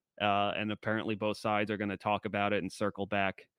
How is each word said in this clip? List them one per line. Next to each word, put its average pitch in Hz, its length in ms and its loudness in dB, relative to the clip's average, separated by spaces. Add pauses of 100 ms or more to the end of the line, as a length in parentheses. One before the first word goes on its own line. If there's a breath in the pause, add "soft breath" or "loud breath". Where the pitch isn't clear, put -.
(220)
Uh, 101 360 2
and 107 160 -2
apparently 110 420 -2
both 104 220 -2
sides 107 340 0
are 104 60 -2
gonna 98 180 -2
talk 104 300 0
about 101 260 0
it 101 100 2
and 92 80 -2
circle 98 360 -4
back 98 420 0 (120)